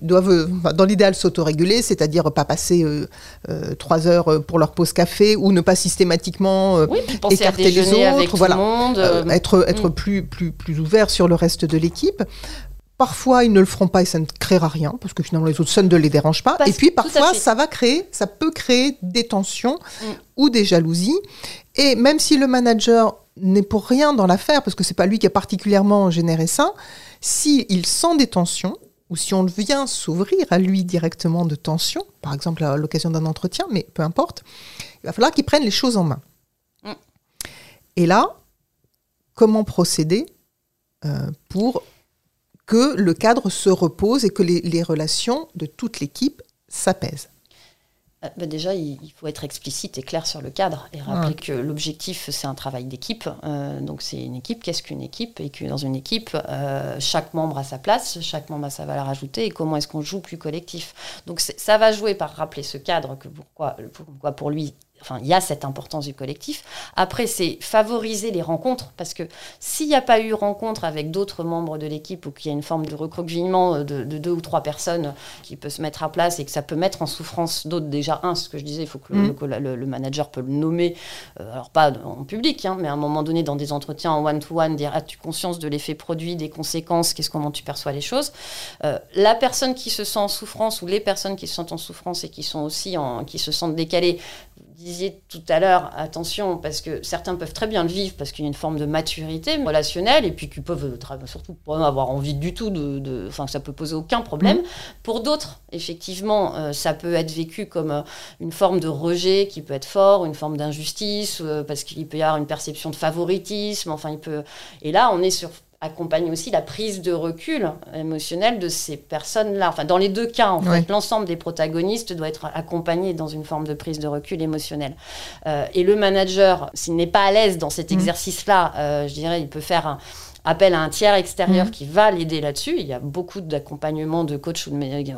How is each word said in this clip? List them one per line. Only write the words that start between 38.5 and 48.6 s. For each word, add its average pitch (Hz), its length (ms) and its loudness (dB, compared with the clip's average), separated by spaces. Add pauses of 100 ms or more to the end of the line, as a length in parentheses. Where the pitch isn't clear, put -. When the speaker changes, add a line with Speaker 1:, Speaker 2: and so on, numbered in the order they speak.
Speaker 1:
comment 214 300 4
procéder, 175 600 0 (800)
euh, 143 260 -4 (180)
pour 226 340 -2 (840)
que 254 300 4
le 185 180 4
cadre 233 360 2
se - 180 -2
repose 202 560 2
et 196 60 4
que - 120 0
les, 175 200 2
les 170 200 0
relations 170 720 -2
de 165 120 -8
toute 226 340 -8
l'équipe 247 400 -4 (280)
s'apaisent ? - 600 -4 (960)
Speaker 2:
Euh, 147 40 -8 (100)
bah 175 80 -8
déjà, 156 280 -4